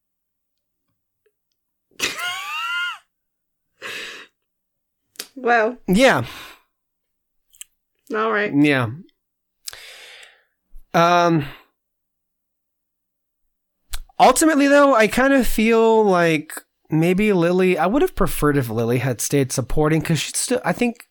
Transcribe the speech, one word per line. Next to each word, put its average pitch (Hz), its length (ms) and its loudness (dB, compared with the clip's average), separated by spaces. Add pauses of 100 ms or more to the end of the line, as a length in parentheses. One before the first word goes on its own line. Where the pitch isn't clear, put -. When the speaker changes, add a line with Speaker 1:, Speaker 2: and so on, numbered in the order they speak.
(4000)
Speaker 1:
Wow. 240 420 -2 (100)
Speaker 2:
Yeah. 185 380 2 (1900)
Speaker 1:
All 220 160 -4
right. 208 220 -4
Speaker 2:
Yeah. 139 360 2 (2000)
Um, 170 520 2 (2750)
ultimately, 277 480 4
though, 277 260 6
I 220 140 4
kind 269 260 2
of 254 140 2
feel 226 580 2
like 170 480 0 (380)
maybe 180 420 2
Lily, 180 440 2
I 160 100 0
would 285 160 0
have 370 120 -2
preferred 147 420 0
if 120 120 -2
Lily 117 300 -2
had 127 200 -4
stayed 139 320 -2
supporting, 151 500 0
'cause 151 180 -2
she'd - 160 -10
still, - 280 -4
I 165 100 -2
think, 240 380 -6